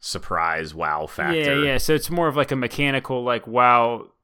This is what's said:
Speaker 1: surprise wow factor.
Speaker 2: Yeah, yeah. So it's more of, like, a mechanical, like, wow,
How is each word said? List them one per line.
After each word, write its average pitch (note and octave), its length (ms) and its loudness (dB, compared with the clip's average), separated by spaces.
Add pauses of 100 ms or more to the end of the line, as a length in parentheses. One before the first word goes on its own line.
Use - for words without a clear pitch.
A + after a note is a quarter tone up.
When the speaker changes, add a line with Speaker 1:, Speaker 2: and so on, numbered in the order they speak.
Speaker 1:
surprise E2 760 -4
wow D#2 320 -2
factor. C#3+ 540 0
Speaker 2:
Yeah, C#3+ 120 2
yeah. C3 60 2
So D#3 160 2
it's D3 160 -2
more E3+ 180 2
of, C#3 80 -2
like, C#3+ 160 0
a C3+ 40 0
mechanical, C3 680 -2
like, A#2+ 220 -2
wow, A#2+ 600 2 (160)